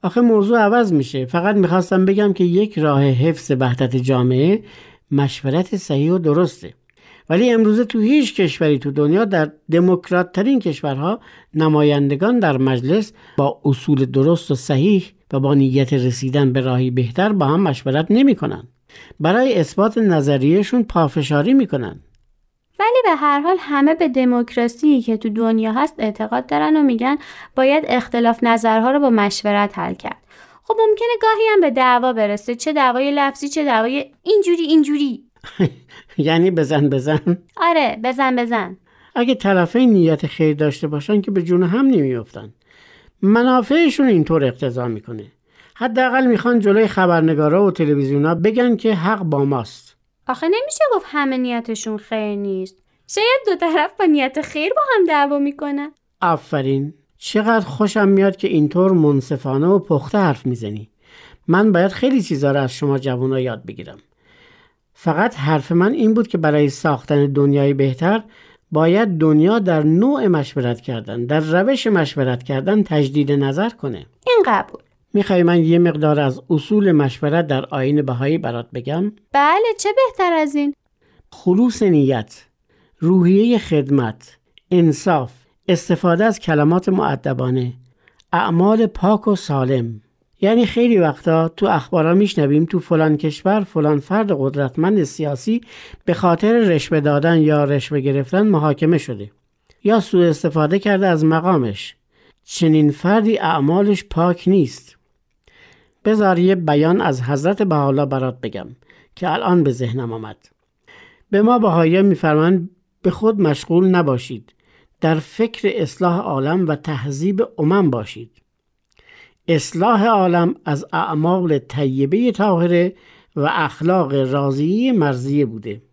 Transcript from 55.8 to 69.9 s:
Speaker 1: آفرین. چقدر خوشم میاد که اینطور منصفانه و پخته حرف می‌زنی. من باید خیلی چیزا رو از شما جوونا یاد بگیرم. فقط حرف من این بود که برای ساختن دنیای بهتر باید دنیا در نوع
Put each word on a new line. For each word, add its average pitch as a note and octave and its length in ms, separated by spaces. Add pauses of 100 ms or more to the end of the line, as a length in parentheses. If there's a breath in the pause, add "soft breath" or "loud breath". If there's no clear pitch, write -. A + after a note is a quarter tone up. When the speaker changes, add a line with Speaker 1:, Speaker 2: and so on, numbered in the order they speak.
Speaker 1:
آفرین. C#3+ 720 (240)
چقدر G#3+ 480
خوشم G3+ 420
میاد G3 280
که G3 120
اینطور F3 440
منصفانه C#3+ 760
و G3 120
پخته E3 380
حرف E3+ 280
می‌زنی. A2 440 (580 soft breath)
من G3+ 240
باید F#3 200
خیلی C4 300
چیزا C#3+ 300
رو C#3+ 80
از B2+ 140
شما C#3 240
جوونا C3 420
یاد B2 260
بگیرم. - 320 (1000 soft breath)
فقط F3 380
حرف D3 360
من F3 200
این A3+ 220
بود A3+ 140
که - 100
برای D3 320
ساختن C#3+ 560
دنیای C#3 480
بهتر C#3+ 500 (480 soft breath)
باید E3+ 460
دنیا D#3 420
در E3+ 240
نوع A3+ 440